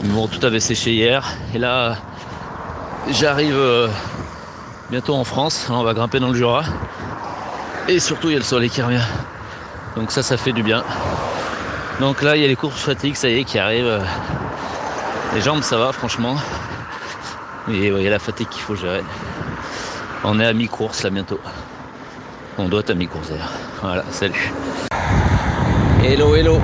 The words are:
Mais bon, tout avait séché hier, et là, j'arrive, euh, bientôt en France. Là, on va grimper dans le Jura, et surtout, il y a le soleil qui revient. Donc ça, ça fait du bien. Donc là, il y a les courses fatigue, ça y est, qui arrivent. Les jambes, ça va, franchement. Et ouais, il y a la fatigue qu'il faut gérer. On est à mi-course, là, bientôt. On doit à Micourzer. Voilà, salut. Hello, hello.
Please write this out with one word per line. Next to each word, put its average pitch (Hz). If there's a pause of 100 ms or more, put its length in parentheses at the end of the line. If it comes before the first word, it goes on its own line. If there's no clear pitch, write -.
Mais 104
bon, 110
tout 90
avait 110
séché 117
hier, 117 (300)
et 113
là, 120 (1120)
j'arrive, 147
euh, 120 (1000)
bientôt 127
en 127
France. 135
Là, 120
on 120
va 113
grimper 113
dans 127
le 127
Jura, 120 (1200)
et 180
surtout, 165
il 156
y -
a 143
le 117
soleil 120
qui 127
revient. 120 (880)
Donc 110
ça, 135
ça 123
fait 127
du 117
bien. 110 (1160)
Donc 135
là, 147
il 151
y -
a 139
les 131
courses 143
fatigue, 143
ça -
y 117
est, 139
qui 113
arrivent. 110 (1300)
Les 110
jambes, 143
ça 117
va, 127
franchement. 120 (1300)
Et 101
ouais, 98
il 95
y 98
a -
la 104
fatigue 110
qu'il -
faut 107
gérer. 92 (1200)
On 104
est 113
à 113
mi-course, 110
là, 98
bientôt. 95 (1200)
On 95
doit 104
à 104
Micourzer. 78 (400)
Voilà, 92
salut. - (1500)
Hello, 143
hello. 160